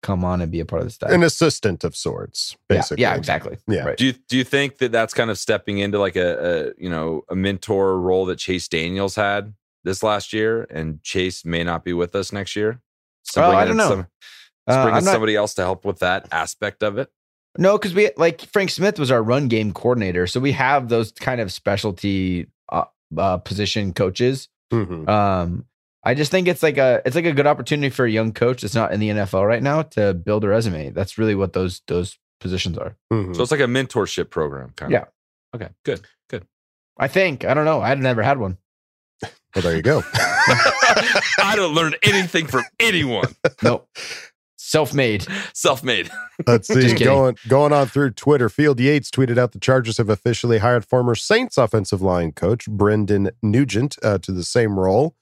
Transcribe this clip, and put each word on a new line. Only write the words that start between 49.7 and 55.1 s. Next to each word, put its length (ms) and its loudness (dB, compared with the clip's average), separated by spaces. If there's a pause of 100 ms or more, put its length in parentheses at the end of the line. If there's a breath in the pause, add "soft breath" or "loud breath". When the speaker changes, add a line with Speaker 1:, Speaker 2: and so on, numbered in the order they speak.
Speaker 2:
have 120 0
officially 500 2
hired 260 2
former 300 2
Saints 420 0
offensive 440 0
line 300 2
coach 380 -2
Brendan 600 2 (100)
Nugent, 600 0
uh, 160 2
to 120 -8
the 120 -4
same 360 0
role. 420 2